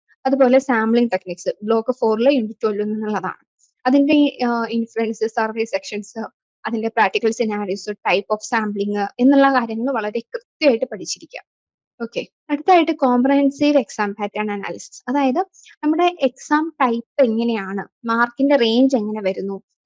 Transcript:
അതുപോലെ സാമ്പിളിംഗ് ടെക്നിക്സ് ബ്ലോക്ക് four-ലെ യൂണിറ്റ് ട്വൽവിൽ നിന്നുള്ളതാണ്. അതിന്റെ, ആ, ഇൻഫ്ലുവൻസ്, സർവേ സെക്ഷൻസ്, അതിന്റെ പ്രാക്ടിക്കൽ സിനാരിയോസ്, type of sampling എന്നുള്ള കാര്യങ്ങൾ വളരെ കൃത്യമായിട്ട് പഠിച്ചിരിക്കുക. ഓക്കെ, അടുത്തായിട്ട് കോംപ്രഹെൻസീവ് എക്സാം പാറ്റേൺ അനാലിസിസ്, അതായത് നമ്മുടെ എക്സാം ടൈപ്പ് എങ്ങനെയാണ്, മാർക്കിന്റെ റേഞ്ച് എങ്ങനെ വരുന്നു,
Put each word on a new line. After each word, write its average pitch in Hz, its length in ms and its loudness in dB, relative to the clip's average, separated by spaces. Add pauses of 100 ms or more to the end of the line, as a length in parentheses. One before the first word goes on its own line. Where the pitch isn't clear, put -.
(260)
അതുപോലെ 262 320 4
സാമ്പിളിംഗ് 233 540 2
ടെക്നിക്സ് 185 360 -6 (140)
ബ്ലോക്ക് 226 300 0
four-ലെ 233 400 2
യൂണിറ്റ് 226 300 -2
ട്വൽവിൽ 208 220 -2
നിന്നുള്ളതാണ്. 214 600 -6 (420)
അതിന്റെ, 285 600 4
ആ, 233 240 -2
ഇൻഫ്ലുവൻസ്, 226 560 -4
സർവേ 220 380 -4
സെക്ഷൻസ്, 208 540 -8 (480)
അതിന്റെ 226 220 -4
പ്രാക്ടിക്കൽ 220 440 0
സിനാരിയോസ്, 208 580 -4
type 220 420 -2
of 208 60 0 (160)
sampling 208 440 -4 (220)
എന്നുള്ള 269 320 6
കാര്യങ്ങൾ 233 400 -2
വളരെ 214 280 -4
കൃത്യമായിട്ട് 233 720 -2
പഠിച്ചിരിക്കുക. - 500 -12 (600)
ഓക്കെ, - 240 -8 (240)
അടുത്തായിട്ട് 320 420 2
കോംപ്രഹെൻസീവ് 277 840 2
എക്സാം 208 360 -4
പാറ്റേൺ 208 380 -6
അനാലിസിസ്, 196 560 -12
അതായത് 277 360 0 (400)
നമ്മുടെ 349 360 2
എക്സാം 302 600 -2
ടൈപ്പ് 240 420 0
എങ്ങനെയാണ്, 220 840 -2
മാർക്കിന്റെ 240 500 2
റേഞ്ച് 247 400 4
എങ്ങനെ 214 260 -4
വരുന്നു, 190 400 -4 (240)